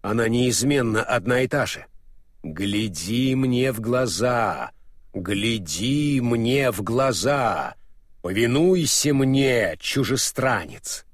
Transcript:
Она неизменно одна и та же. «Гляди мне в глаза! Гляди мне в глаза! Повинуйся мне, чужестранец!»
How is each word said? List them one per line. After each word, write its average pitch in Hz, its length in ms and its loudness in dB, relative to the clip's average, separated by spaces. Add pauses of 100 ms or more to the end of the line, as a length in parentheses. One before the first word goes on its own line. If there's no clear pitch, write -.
Она 113 260 0
неизменно 120 760 2
одна 123 380 0
и 131 60 0
та 139 180 0
же. - 200 -10 (560)
«Гляди 101 920 -2
мне 131 360 0
в 113 100 -8
глаза! 113 880 0 (420)
Гляди 107 1080 0
мне 120 500 2
в 107 100 -6
глаза! 117 960 0 (460)
Повинуйся 139 920 2
мне, 131 640 2
чужестранец!» - 1300 -4